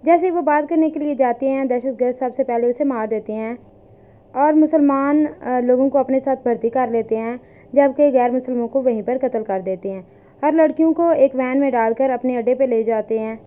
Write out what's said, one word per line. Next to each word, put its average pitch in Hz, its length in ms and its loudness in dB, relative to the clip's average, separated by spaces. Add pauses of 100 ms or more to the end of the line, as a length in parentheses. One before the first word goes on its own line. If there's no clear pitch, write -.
जैसे 339 220 4
ही 359 40 0
वो 339 120 -2
बात 294 260 0
करने 320 220 0
के 311 100 -8
लिए 294 140 -4
जाते 247 340 0
हैं, 269 200 -2
दहशतगर्द 247 460 -2
सबसे 254 300 -4
पहले 240 220 -2
उसे 247 180 -2
मार 240 220 -2
देते 214 260 -6
हैं 220 260 -8 (760)
और 294 180 4
मुसलमान, 294 720 4
अ, 254 340 -4
लोगों 254 280 2
को 277 100 2
अपने 262 220 0
साथ 262 160 -2
भर्ती 233 340 -2
कर 247 200 -2
लेते 226 260 -2
हैं, 233 240 -8 (340)
जबकि 285 360 4
गैर 247 200 2
मुसलमानों 247 380 -4
को 269 120 -2
वहीं 240 220 -2
पर 254 160 -4
कत्ल 240 240 -4
कर 190 180 -4
देते 185 280 -6
हैं। 190 180 -10 (380)
हर 302 100 2
लड़कियों 320 380 4
को 339 200 2
एक 277 220 2
van 254 240 -2
में 277 140 0
डालकर 233 380 0
अपने 247 260 -2
अड्डे 240 180 0
पे 262 120 0
ले 226 160 0
जाते 220 360 -2
हैं। 220 280 -8